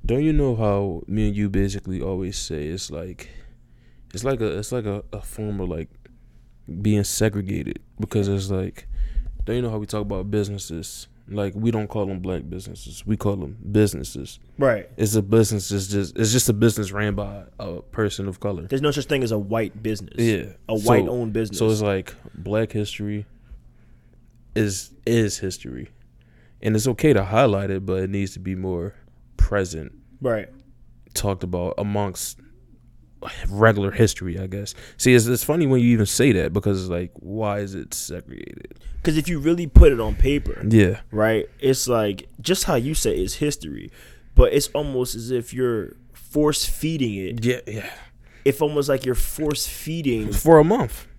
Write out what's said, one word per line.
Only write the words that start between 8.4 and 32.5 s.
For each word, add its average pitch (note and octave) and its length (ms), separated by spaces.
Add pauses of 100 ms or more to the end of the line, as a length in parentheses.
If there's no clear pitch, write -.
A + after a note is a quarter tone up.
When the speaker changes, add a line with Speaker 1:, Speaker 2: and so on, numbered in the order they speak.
Speaker 1:
like, F#2+ 380 (560)
don't A2+ 120
you B2 60
know A#2+ 80
how A2 60
we G#2 100
talk G#2+ 140
about G2+ 300
businesses? G2+ 760 (220)
Like, G2+ 240
we A2 160
don't G#2+ 180
call G#2 180
them F#2+ 140
black F2 280
businesses. - 560
We G#2+ 140
call G2+ 180
them F2+ 220 (120)
businesses. G2+ 680 (180)
Speaker 2:
Right. A#2+ 400
Speaker 1:
It's G#2+ 180
a A2 60
business. G#2 500
It's G2 180
just, G2+ 300
it's A2 140
just B2+ 160
a A2+ 60
business G#2 360
ran G#2 260
by G2+ 260 (160)
a F2 240
person G2 460
of F#2 120
color. F#2+ 220
Speaker 2:
There's C3+ 180
no D3 120
such C3+ 120
thing C#3 180
as A2+ 80
a A2 80
white G#2+ 440
business. G#2+ 340
Speaker 1:
Yeah. A2+ 360 (180)
Speaker 2:
A A2+ 80
Speaker 1:
So, G#2 100
Speaker 2:
white-owned A2+ 460
business. G#2 240
Speaker 1:
so A2 100
it's G#2+ 140
like G2 320 (200)
Black G#2+ 380
history G#2 540 (1300)
is, G#2 360 (140)
is A2+ 340
history. B1+ 520 (720)
And A2 120
it's A2 140
okay C#3+ 240
to G2 120
highlight G2+ 460
it, F#2+ 140
but F#2 200
it F#2+ 40
needs G2 240
to F#2+ 80
be F#2+ 140
more F#2 400 (420)
present. F2+ 560 (300)
Speaker 2:
Right. A2+ 260 (640)
Speaker 1:
Talked F#2+ 320
about F2 340
amongst G2+ 640 (1080)